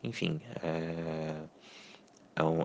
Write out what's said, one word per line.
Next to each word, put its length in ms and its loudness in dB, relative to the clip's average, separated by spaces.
Enfim, 380 0
é, 760 -2
é 80 4
um, 220 6